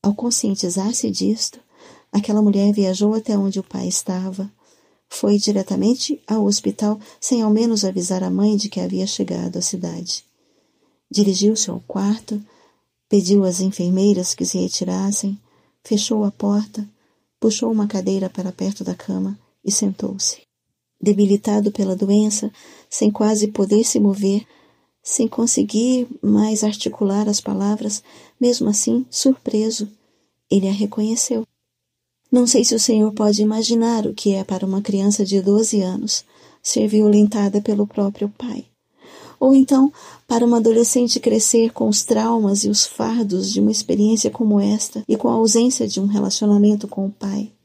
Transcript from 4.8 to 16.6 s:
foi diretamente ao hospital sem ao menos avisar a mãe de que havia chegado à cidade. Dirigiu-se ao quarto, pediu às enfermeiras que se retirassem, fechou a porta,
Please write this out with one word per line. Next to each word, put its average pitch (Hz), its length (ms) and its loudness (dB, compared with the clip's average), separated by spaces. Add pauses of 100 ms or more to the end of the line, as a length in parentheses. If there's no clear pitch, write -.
foi 208 300 0
diretamente 202 880 -2
ao 214 180 0
hospital 208 540 -2 (220)
sem 233 220 0
ao 214 80 2
menos 220 340 2
avisar 185 380 -2
a 185 60 -4
mãe 202 280 2
de 208 120 -2
que 190 100 -8
havia 185 260 -4
chegado 175 520 -6
à 180 40 -6
cidade. 175 640 -8 (840)
Dirigiu-se 202 600 0
ao 180 120 -8
quarto, 208 600 -4 (680)
pediu 196 380 4
às 180 160 -2
enfermeiras 185 720 0
que 175 100 -6
se 180 140 -4
retirassem, 196 840 -4 (440)
fechou 214 400 -2
a 202 80 0
porta, 208 580 -4 (500)